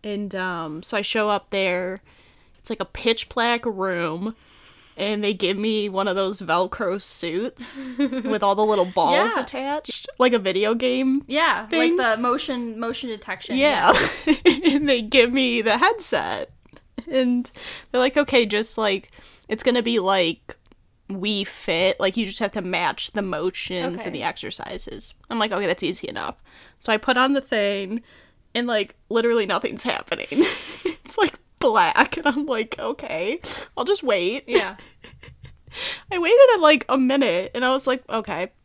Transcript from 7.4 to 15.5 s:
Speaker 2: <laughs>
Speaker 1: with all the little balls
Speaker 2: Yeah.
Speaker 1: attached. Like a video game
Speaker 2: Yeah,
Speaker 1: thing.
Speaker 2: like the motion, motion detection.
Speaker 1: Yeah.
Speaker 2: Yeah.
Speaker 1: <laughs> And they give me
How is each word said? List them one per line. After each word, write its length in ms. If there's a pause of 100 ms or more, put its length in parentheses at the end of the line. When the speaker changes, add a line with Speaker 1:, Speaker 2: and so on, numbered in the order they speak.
Speaker 2:
<laughs> 100
Speaker 1:
with 440
all 140
the 100
little 200
balls 500
Speaker 2:
Yeah. 60
Speaker 1:
attached. 640 (120)
Like 120
a 80
video 340
game 540
Speaker 2:
Yeah, 400
Speaker 1:
thing. 300
Speaker 2:
like 180
the 60
motion, 580
motion 300
detection. 480
Speaker 1:
Yeah. 340 (340)
Speaker 2:
Yeah. 160
Speaker 1:
<laughs> 40 (180)
And 240
they 140
give 320
me 280